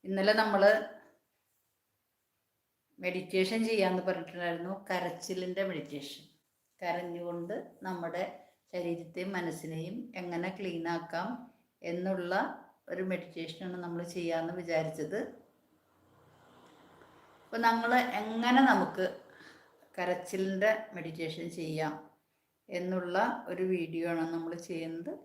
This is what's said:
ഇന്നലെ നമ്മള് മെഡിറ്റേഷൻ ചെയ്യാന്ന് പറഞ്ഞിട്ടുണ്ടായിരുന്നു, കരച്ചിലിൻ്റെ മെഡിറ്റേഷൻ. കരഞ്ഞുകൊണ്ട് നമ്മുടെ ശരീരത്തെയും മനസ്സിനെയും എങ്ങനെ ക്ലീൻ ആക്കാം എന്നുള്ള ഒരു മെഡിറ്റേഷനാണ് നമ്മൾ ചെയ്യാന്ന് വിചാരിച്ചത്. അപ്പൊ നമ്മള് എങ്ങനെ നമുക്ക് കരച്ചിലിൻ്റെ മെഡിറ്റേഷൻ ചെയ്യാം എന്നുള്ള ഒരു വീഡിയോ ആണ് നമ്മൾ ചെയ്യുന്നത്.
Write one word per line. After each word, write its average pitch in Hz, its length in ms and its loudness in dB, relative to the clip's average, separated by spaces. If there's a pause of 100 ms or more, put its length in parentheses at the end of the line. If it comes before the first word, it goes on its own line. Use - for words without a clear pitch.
ഇന്നലെ 196 320 4
നമ്മള് 202 300 8 (2250)
മെഡിറ്റേഷൻ 185 600 2 (100)
ചെയ്യാന്ന് 185 380 6
പറഞ്ഞിട്ടുണ്ടായിരുന്നു, 175 680 -2 (160)
കരച്ചിലിൻ്റെ 185 800 -2
മെഡിറ്റേഷൻ. 143 540 -8 (580)
കരഞ്ഞുകൊണ്ട് 175 760 -4 (280)
നമ്മുടെ 170 400 -4 (480)
ശരീരത്തെയും 175 680 -4
മനസ്സിനെയും 165 580 -6 (260)
എങ്ങനെ 175 360 -4
ക്ലീൻ 170 280 -4 (100)
ആക്കാം 170 340 -4 (520)
എന്നുള്ള 180 520 -2 (580)
ഒരു 185 200 -4
മെഡിറ്റേഷനാണ് 175 720 -6
നമ്മൾ 170 160 -4 (140)
ചെയ്യാന്ന് 165 440 -2
വിചാരിച്ചത്. 165 600 -2 (2250)
അപ്പൊ - 140 -8 (100)
നമ്മള് 233 320 6 (220)
എങ്ങനെ 233 400 6 (100)
നമുക്ക് 185 360 4 (880)
കരച്ചിലിൻ്റെ 190 720 2 (240)
മെഡിറ്റേഷൻ 165 520 -6 (100)
ചെയ്യാം 156 380 -2 (720)
എന്നുള്ള 180 480 -2 (340)
ഒരു 180 140 -2 (100)
വീഡിയോ 165 380 -2
ആണ് 165 120 0 (100)
നമ്മൾ 165 180 -4 (160)
ചെയ്യുന്നത്. 165 440 -6 (120)